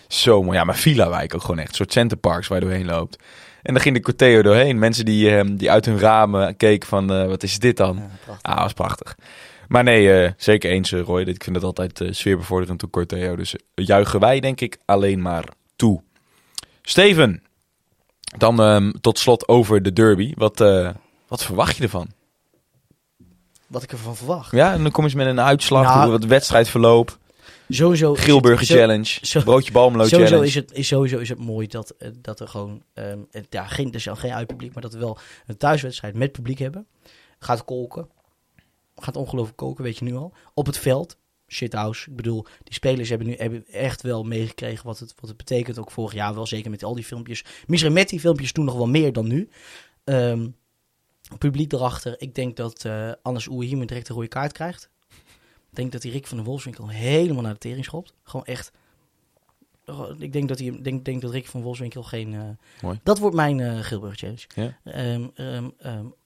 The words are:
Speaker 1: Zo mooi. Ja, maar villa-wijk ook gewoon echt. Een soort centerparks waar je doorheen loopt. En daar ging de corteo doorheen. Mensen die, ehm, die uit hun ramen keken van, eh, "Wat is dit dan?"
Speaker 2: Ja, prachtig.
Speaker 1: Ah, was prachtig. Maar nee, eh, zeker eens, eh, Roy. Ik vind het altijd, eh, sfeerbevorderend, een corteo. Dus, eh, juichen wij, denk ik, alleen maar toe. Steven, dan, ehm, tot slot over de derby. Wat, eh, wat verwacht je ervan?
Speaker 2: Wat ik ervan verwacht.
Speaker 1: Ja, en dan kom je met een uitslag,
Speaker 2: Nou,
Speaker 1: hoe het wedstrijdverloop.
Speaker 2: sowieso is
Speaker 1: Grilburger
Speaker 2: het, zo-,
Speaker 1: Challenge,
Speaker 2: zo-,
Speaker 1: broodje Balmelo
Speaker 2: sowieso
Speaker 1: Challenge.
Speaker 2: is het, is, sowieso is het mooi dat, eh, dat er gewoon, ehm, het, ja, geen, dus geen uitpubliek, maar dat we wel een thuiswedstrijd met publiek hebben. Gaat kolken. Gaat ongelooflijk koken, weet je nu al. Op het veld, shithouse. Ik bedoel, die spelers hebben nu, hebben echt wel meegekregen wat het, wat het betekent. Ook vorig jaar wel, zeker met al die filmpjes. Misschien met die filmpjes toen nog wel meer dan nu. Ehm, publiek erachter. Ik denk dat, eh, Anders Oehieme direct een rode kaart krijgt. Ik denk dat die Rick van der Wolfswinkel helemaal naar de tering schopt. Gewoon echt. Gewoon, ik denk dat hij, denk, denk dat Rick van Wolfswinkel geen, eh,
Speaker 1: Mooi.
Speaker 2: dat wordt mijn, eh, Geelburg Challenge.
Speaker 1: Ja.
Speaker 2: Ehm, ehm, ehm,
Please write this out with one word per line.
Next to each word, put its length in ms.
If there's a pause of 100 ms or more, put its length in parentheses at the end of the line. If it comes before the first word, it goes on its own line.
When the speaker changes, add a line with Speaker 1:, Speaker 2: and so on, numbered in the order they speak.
Speaker 1:
Zo 360
mooi. 140
Ja, 60
maar 120
villa-wijk 600
ook 60
gewoon 180
echt. 100
Een 60
soort 160
centerparks 560
waar 120
je 60
doorheen 200
loopt. 380 (380)
En 120
daar 100
ging 120
de 60
corteo 400
doorheen. 380
Mensen 260
die, 320
ehm, 180
die 160
uit 140
hun 140
ramen 580
keken 300
van, 260
eh, 140
"Wat 160
is 160
dit 180
dan?" 180
Speaker 2:
Ja, 140 (160)
prachtig. 260
Speaker 1:
Ah, 100
was 120
prachtig. 420 (520)
Maar 160
nee, 400
eh, 140
zeker 340
eens, 200
eh, 100
Roy. 200
Ik 220
vind 120
het 100
altijd, 360
eh, 100
sfeerbevorderend, 680
een 80
corteo. 460
Dus, 200
eh, 300
juichen 340
wij, 200
denk 220
ik, 240
alleen 360
maar 220 (320)
toe. 260 (800)
Steven, 640 (960)
dan, 240
ehm, 300 (100)
tot 180
slot 280
over 360
de 100
derby. 420
Wat, 260
eh, 280 (380)
wat 160
verwacht 340
je 60
ervan? 240 (1600)
Speaker 2:
Wat 140
ik 80
ervan 240
verwacht. 360
Speaker 1:
Ja, 220
en 100
dan 80
kom 160
je 80
met 120
een 140
uitslag, 420
Speaker 2:
Nou, 220
Speaker 1:
hoe 80
het 120
wedstrijdverloop. 920 (520)
Speaker 2:
sowieso 440
is 60
Speaker 1:
Grilburger 400
Speaker 2:
het, 80
zo-, 80
Speaker 1:
Challenge, 460
Speaker 2:
zo-, 220
Speaker 1:
broodje 280
Balmelo 320
Speaker 2:
sowieso 260
Speaker 1:
Challenge. 180
Speaker 2:
is 80
het, 180
is, 140
sowieso 300
is 120
het 100
mooi 280
dat, 220
eh, 200 (120)
dat 180
er 80
gewoon, 360 (100)
ehm, 260 (120)
het, 180
ja, 180
geen, 240
dus 200
geen 220
uitpubliek, 400
maar 100
dat 100
we 60
wel 180 (280)
een 120
thuiswedstrijd 580
met 160
publiek 280
hebben. 280 (520)
Gaat 260
kolken. 440 (840)
Gaat 200
ongelooflijk 420
koken, 260
weet 140
je 80
nu 100
al. 180 (200)
Op 120
het 120
veld, 400 (300)
shithouse. 600
Ik 60
bedoel, 300 (180)
die 100
spelers 360
hebben 180
nu, 100
hebben 300
echt 340
wel 220
meegekregen 600
wat 140
het, 200
wat 100
het 80
betekent. 420
Ook 120
vorig 220
jaar 220
wel, 120
zeker 240
met 120
al 120
die 80
filmpjes. 420 (220)
Misschien 260
met 160
die 100
filmpjes 320
toen 140
nog 100
wel 120
meer 260
dan 140
nu. 220 (540)
Ehm, 440 (880)
publiek 360
erachter. 480
Ik 140
denk 200
dat, 300
eh, 260 (100)
Anders 260
Oehieme 380
direct 240
een 60
rode 120
kaart 240
krijgt. 380 (800)
Ik 60
denk 160
dat 100
die 100
Rick 160
van 100
der 80
Wolfswinkel 440
helemaal 540
naar 100
de 60
tering 260
schopt. 280 (100)
Gewoon 220
echt. 260 (1120)
Gewoon, 360
ik 120
denk 140
dat 120
hij, 220
denk, 240
denk 160
dat 100
Rick 160
van 140
Wolfswinkel 420
geen, 300
eh, 80 (400)
Speaker 1:
Mooi. 220
Speaker 2:
dat 160
wordt 160
mijn, 240
eh, 200
Geelburg 380
Challenge. 240 (140)
Speaker 1:
Ja. 280
Speaker 2:
Ehm, 520
ehm, 420
ehm, 280 (200)